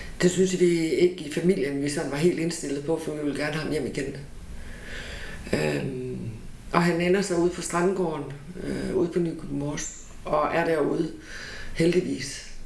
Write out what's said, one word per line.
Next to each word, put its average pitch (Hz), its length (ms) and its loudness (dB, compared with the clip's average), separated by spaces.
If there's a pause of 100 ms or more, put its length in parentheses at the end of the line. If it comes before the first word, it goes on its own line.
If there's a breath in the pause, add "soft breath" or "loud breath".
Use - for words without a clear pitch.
(220 loud breath)
Det 180 100 6
synes 185 280 2
vi 170 300 6
ikke 175 360 4
i 143 80 -4
familien, 143 500 2
vi 143 60 0
sådan 147 220 -2
var 143 60 -2
helt 165 220 4
indstillet 143 460 -2
på, 160 200 0
for 151 60 -4
vi 151 120 -4
ville 143 160 0
gerne 147 140 -2
have 151 100 -2
ham 135 80 -2
hjem 123 160 0
igen. 135 280 -4 (1400 loud breath)
Øhm, 135 680 0 (520)
og 180 120 4
han 170 180 2
ender 185 200 4
så 185 140 0
ude 170 140 4
på 175 120 -4
Strandgården, 175 640 0 (400)
øh, 139 320 -2
ude 175 140 4
på 180 100 0
Nykøbing 151 380 -2
Mors, 147 480 -4 (200)
og 151 280 2
er 165 120 2
derude 160 460 2 (640 loud breath)
heldigvis - 800 0 (140)